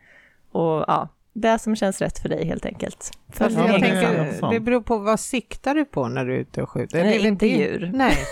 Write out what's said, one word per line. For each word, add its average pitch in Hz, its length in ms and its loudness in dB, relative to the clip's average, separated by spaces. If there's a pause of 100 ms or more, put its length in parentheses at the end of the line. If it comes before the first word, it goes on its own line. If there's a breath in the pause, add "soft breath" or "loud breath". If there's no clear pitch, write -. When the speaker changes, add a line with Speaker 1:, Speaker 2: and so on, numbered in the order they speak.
(520 soft breath)
Speaker 1:
Och 160 360 0
ja, 156 200 0 (260)
det 226 260 2
som 220 160 -2
känns 196 260 -2
rätt - 180 -2
för - 100 -4
dig 160 160 -2
helt - 200 -4
enkelt. - 460 -8 (180)
Följ 226 260 0
Speaker 2:
Fast 226 100 2
Speaker 1:
din 220 80 4
Speaker 2:
jag 196 100 4
Speaker 1:
egen 190 180 4
Speaker 2:
tänker, 175 160 2
Speaker 3:
Ja, 160 60 0
det 147 60 -2
är 117 100 -4
sant. 175 140 0
Speaker 2:
det 226 60 2
beror 240 220 2
på 226 160 0
vad 208 220 0
siktar - 560 -4
du 302 100 2
på 135 220 -2
när 127 180 -2
du 127 100 -2
är - 40 0
ute 135 240 -6
och 135 60 -6
skjuter. - 280 -4
Speaker 1:
Nej, 175 100 4
Speaker 2:
Det 214 80 4
är 220 40 2
väl 202 80 2
Speaker 1:
inte 202 180 2
Speaker 2:
det- 220 60 4
Speaker 1:
djur. - 420 0
Speaker 2:
Nej, 262 240 4 (140)